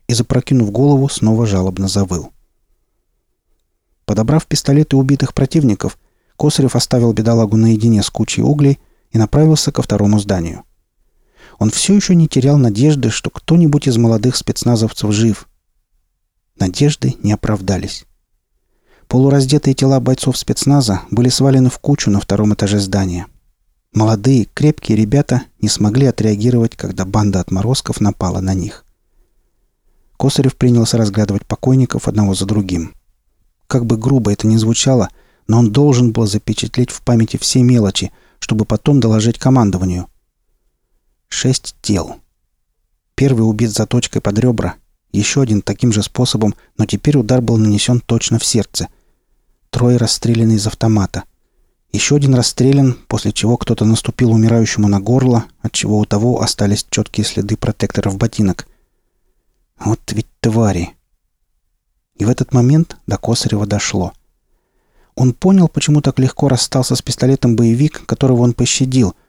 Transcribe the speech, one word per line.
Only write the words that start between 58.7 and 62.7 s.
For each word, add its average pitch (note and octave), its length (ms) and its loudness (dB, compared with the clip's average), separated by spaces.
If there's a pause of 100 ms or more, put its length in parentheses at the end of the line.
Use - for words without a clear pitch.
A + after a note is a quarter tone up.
Вот G#2 220 -4 (120)
ведь G#2+ 160 -6 (120)
твари! G#2+ 540 -2 (1200)
И G2+ 80 -4
в A2 60 2
этот - 240 -2
момент C3+ 420 2 (100)